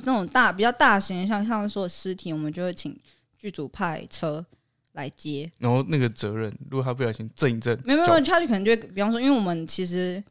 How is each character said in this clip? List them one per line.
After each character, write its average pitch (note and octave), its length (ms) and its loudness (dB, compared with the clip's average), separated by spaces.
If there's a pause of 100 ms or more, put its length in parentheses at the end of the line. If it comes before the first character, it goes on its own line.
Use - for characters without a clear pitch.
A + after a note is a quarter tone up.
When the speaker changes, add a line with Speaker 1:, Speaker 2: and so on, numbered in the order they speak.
Speaker 1:
那 B3+ 100 0
种 G3+ 140 2
大， A3+ 260 4
比 F#3 120 -2
较 A#3+ 80 4
大 A#3+ 260 6
型 F#3+ 220 -2
的， F#3 60 -2
像 G#3 200 0
上 A3 160 0
次 G#3 100 -4
说 G3 120 -2
的 F3+ 40 -4
尸 F#3 240 -6
体， F#3 200 -8
我 D#3 40 -4
们 D#3 160 -4
就 E3+ 80 -6
会 F3+ 140 -2
请 D#3 200 -8 (440)
剧 G#3 100 -10
组 D3+ 200 -8
派 E3+ 420 -4
车 D#3 340 -4 (500)
来 C#3 160 -8
接。 D3+ 380 -8 (100)
Speaker 2:
然 A#2+ 140 2
后 B2+ 140 4
那 - 100 0
个 B2+ 120 4
责 G#2+ 260 -4
任， A2 180 -4 (160)
如 C3+ 80 -6
果 C3 80 0
他 B2+ 80 -2
不 B2+ 120 -2
小 A2+ 80 0
心 A2 240 -10
震 B2 200 2
一 A2+ 40 -4
震， A#2+ 240 0
Speaker 1:
没 A#3+ 80 0
有， D4+ 80 4
没 E4+ 40 4
有， E4+ 140 6
Speaker 2:
就 D4 140 2
Speaker 1:
他 F#4+ 80 6
就 F4 80 0
可 A#3 40 4
能 G3 120 0
就 A3 80 4
会， A#3 40 4
比 G3 240 -6
方 G#3 120 2
说， A#3 80 -2
因 C4+ 100 4
为 - 20 8
我 C4 80 4
们 E3+ 240 -2
其 F3+ 220 -4
实 F3+ 340 -4 (100)